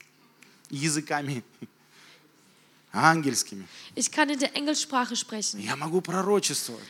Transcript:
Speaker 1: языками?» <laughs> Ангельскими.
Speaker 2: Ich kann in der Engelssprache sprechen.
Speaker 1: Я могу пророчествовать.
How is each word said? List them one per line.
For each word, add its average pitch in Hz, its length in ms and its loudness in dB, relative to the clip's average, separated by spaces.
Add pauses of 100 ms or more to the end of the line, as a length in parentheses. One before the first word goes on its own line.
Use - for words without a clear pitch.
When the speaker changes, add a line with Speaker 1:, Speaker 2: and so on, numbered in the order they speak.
(720)
Speaker 1:
языками?» 147 720 -2 (180)
<laughs> - 1300 -20
Ангельскими. 131 760 2 (300)
Speaker 2:
Ich - 160 0
kann 302 180 4
in 285 80 -2
der 269 180 0
Engelssprache 269 600 0
sprechen. - 440 -4
Speaker 1:
Я 110 160 -2
могу 160 240 0
пророчествовать. 180 880 0